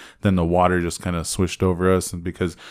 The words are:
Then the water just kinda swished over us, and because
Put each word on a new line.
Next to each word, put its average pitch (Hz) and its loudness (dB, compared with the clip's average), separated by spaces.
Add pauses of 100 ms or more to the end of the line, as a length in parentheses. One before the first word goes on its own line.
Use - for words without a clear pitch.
(200)
Then 101 2
the 87 2
water 90 2
just 85 -6
kinda 87 -4
swished - -4
over 92 2
us, 92 0
and 87 -8
because 87 -6 (140)